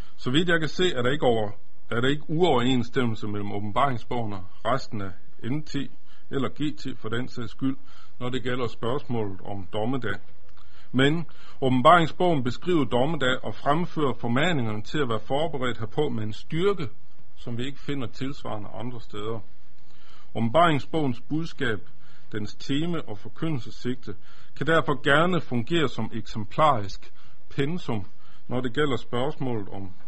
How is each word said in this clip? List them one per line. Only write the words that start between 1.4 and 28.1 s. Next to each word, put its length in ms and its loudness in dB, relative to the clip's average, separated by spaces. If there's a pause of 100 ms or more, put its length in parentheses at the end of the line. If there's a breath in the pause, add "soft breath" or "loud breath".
er 100 0
der 80 2
ikke 220 0
uoverensstemmelse 1000 2
mellem 240 -2
åbenbaringsbogen 800 0
og 120 -2 (200)
resten 360 0
af 100 -2 (340)
N 180 0
T, 120 -2 (560 soft breath)
eller 180 0
G 300 -2
T 200 -2
for 100 -2
den 200 0
sags 220 -2
skyld, 260 0 (420 loud breath)
når 100 -2
det 140 -2
gælder 240 0
spørgsmålet 720 0
om 320 -2
dommedag. 420 0 (760 soft breath)
Men 340 4 (340 loud breath)
åbenbaringsbogen 840 4
beskriver 420 2
dommedag 600 0
og 100 -2
fremfører 600 0
formaningerne 680 2
til 160 0
at 100 2
være 120 0
forberedt 580 0
herpå 300 0
med 140 0
en 100 0
styrke, 560 0 (480)
som 220 -2
vi 80 -2
ikke 140 -2
finder 260 0
tilsvarende 640 -2
andre 320 -2
steder. 400 -2 (960 soft breath)
Åbenbaringsbogens 840 2
budskab, 680 0 (440 soft breath)
dens 220 -2
tema 440 0
og 200 -2
forkyndelsesigte, 960 -2 (400 soft breath)
kan 100 0
derfor 360 2
gerne 380 4
fungere 480 0
som 240 -2
eksemplarisk 1000 0 (380 soft breath)
pensum, 560 0 (420 soft breath)